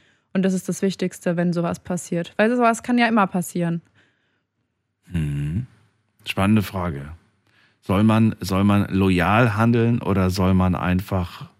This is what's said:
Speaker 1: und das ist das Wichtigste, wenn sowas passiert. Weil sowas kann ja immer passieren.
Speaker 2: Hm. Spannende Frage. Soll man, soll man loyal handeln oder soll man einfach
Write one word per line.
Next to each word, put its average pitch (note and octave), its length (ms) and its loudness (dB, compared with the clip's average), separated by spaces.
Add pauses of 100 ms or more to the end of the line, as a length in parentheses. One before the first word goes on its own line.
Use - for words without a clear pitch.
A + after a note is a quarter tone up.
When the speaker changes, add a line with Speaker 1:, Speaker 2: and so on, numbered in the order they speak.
(320)
Speaker 1:
und F#3+ 100 0
das F#3+ 120 2
ist F#3 140 -4
das F3+ 140 -4
Wichtigste, F#3 540 -2
wenn F3 160 0
sowas F3 280 -2
passiert. F3 560 -6
Weil A3 180 2
sowas A3+ 280 2
kann B3 160 -2
ja A#3+ 100 4
immer A3 180 2
passieren. E3+ 560 -4 (1300)
Speaker 2:
Hm. D#2 560 -4 (600)
Spannende G2+ 360 2
Frage. E2 460 -8 (760)
Soll G2+ 200 0
man, A2 380 4
soll F#2+ 240 0
man G2+ 260 2
loyal G2 680 2
handeln A#2 440 2
oder F#2+ 300 0
soll F#2 240 2
man F#2 200 2
einfach F2+ 840 -4